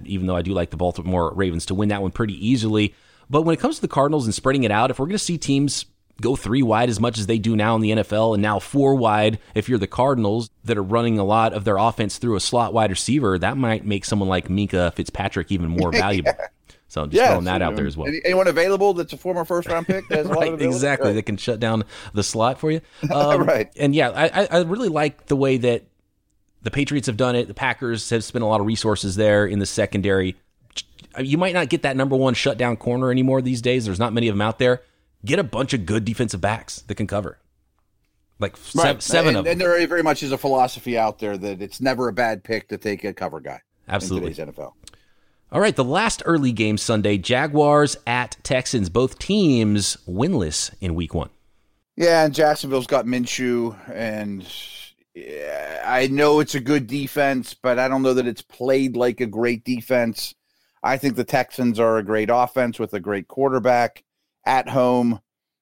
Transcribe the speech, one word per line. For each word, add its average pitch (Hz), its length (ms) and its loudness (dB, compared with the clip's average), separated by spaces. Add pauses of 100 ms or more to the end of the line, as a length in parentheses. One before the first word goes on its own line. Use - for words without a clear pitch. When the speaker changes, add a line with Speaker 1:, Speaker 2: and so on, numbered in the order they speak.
Speaker 1:
even 92 220 -4
though 90 80 0
I 87 60 0
do 87 120 -4
like 87 180 -2
the 78 60 -10
Baltimore 87 560 -2
Ravens 87 340 -2
to 95 80 -4
win 104 140 0
that 101 120 -2
one 92 100 -2
pretty 107 220 -4 (140)
easily. 107 460 2 (360)
But 143 140 2
when 165 120 2
it - 40 -2
comes 294 180 -2
to - 40 -20
the 180 60 -2
Cardinals 143 380 0
and 107 100 0
spreading 135 300 0
it 104 60 2
out, 117 200 2
if - 80 -8
we're 139 80 -2
gonna 202 120 -2
see 170 180 -2
teams 139 480 0 (360)
go 120 140 0
three 123 260 0
wide 117 280 2
as 104 100 -2
much 117 180 0
as 104 100 -4
they 113 120 2
do 110 160 0
now 107 200 2
in 110 60 2
the 107 100 2
N 110 80 2
F 98 140 -2
L, 110 200 2
and 101 80 2
now 104 160 0
four 139 380 2
wide 107 420 2 (160)
if 107 160 -2
you're 127 100 2
the 95 80 -2
Cardinals 117 640 0 (140)
that 113 140 -2
are 101 60 0
running 113 360 0
a 101 40 0
lot 110 300 2
of 101 120 -6
their 104 120 2
offense 110 400 0
through 120 180 0
a 92 40 0
slot 113 340 0
wide 110 160 4
receiver, 104 480 2
that 101 200 0
might 113 280 0
make 101 200 -2
someone 101 240 0
like 92 180 0
Minkah 90 480 0
Fitzpatrick 95 560 -4
even 85 180 0
more 87 220 0
Speaker 2:
<laughs> - 20 0
Speaker 1:
valuable. 95 440 2
Speaker 2:
Yeah. - 100 -10 (400)
Speaker 1:
So 76 200 -4
just 73 80 -2
Speaker 2:
Yeah, 240 140 6
Speaker 1:
throwing 87 160 2
that 92 160 0
Speaker 2:
so 87 40 0
Speaker 1:
out 80 100 -2
there 73 120 -2
as 71 100 -8
well. 78 100 -6
Speaker 2:
any-, 156 160 -6
anyone 185 240 2
available 190 460 2
that's 170 200 -6
a 170 40 -12
former 175 280 -4
first-round 170 420 -2
pick 190 220 -2
that - 100 0
has 151 80 -2
a - 20 -6
lot 165 60 0
of 165 60 2
Speaker 1:
<laughs> - 20 2
Right, 160 100 0
Speaker 2:
ability? 147 120 -2 (100)
Speaker 1:
exactly. 131 320 0
Speaker 2:
Right. 104 80 2
Speaker 1:
They 110 80 0
can 104 140 -4
shut 113 220 -4
down 113 260 0 (280)
the 101 100 2
slot 117 360 0
for 156 100 -2
you. 160 120 -2 (200)
Speaker 2:
<laughs> 147 100 -4
Speaker 1:
Um, 147 340 2
Speaker 2:
Right. 127 320 0
Speaker 1:
and 143 180 2
yeah, 135 160 2
I, 160 320 0
I, 185 80 -2
I 175 100 4
really 196 280 -2
like 151 360 -2
the 143 100 0
way 135 220 2
that 120 280 0 (760)
the 113 80 -8
Patriots 143 380 -2
have 113 100 -2
done 123 180 0
it. 120 120 0
The - 80 -14
Packers 120 560 -4
have 117 120 0
spent 117 200 -4
a - 20 0
lot 107 160 2
of 101 60 0
resources 104 480 0
there 104 320 4
in 101 100 -2
the 98 80 0
secondary. 95 680 0 (840)
You 139 200 0
might 180 160 0
not 165 140 -2
get 170 120 -2
that 135 160 -2
number 135 180 0
one 131 200 2
shutdown 120 420 -2
corner 127 320 0
anymore 131 320 2
these 127 220 -2
days. 123 220 2
There's 92 140 -2
not 113 140 0
many 117 140 2
of 104 80 2
them 101 60 2
out 110 180 0
there. 123 240 2 (420)
Get 156 140 2
a 190 40 2
bunch 127 300 -4
of 101 140 -2
good 107 180 0
defensive 110 360 -2
backs 104 460 -4
that 104 80 -8
can 107 120 -4
cover. 101 320 -6 (1000)
Like, 101 200 -6
se- - 220 -6
Speaker 2:
Right. 165 220 2
Speaker 1:
seven 165 280 2
Speaker 2:
And, 117 80 2
Speaker 1:
of 98 80 0
them. 170 80 2
Speaker 2:
and 175 80 -2
there 175 260 2
very 165 160 0
much 151 180 0
is 139 100 -6
a 135 60 -2
philosophy 127 600 0
out 110 200 0
there 104 220 -6
that 98 220 -8
it's 101 200 -12
never 127 260 0
a 107 60 -4
bad 113 300 -2
pick 110 260 -6
to 104 80 -8
take 101 260 -6
a 98 120 -6
cover 80 240 -8
guy 67 220 -14 (260)
Speaker 1:
Absolutely. 92 400 -4
Speaker 2:
in 80 80 -8
today's 80 60 -12
N 76 80 -12
F 71 100 -18
L. 65 160 -16 (760)
Speaker 1:
All 151 100 0
right, 202 140 2
the 135 80 2
last 185 420 -2
early 147 260 2
game 107 280 0
Sunday, 104 400 2
Jaguars 147 760 2 (120)
at 123 340 -4
Texans, 123 480 -2
both 120 300 0
teams 120 800 2 (120)
winless 101 720 -2
in 87 140 -2
week 85 180 -2
one. 80 160 0 (640)
Speaker 2:
Yeah, 165 300 6
and 147 80 2
Jacksonville's 139 540 2
got 127 180 2
Minshew, 120 720 -2 (160)
and, 104 500 -6 (720)
yeah, 73 720 -10
I 127 220 2
know 147 320 4
it's 151 160 0
a 139 40 -4
good 131 280 0
defense, 139 640 -2
but 123 240 0
I 131 100 2
don't 135 140 0
know 131 140 4
that 127 100 2
it's 117 160 -4
played 135 540 0
like 123 260 0
a 120 60 0
great 113 360 -2
defense. 120 680 -2 (480)
I 131 160 0
think 131 180 -2
the 123 80 0
Texans 123 560 0
are 113 180 4
a 107 60 0
great 107 280 0
offense 123 480 0
with 107 160 -6
a 101 40 -6
great 98 280 -4
quarterback 123 760 0 (420)
at 127 240 0
home. 123 520 2 (400)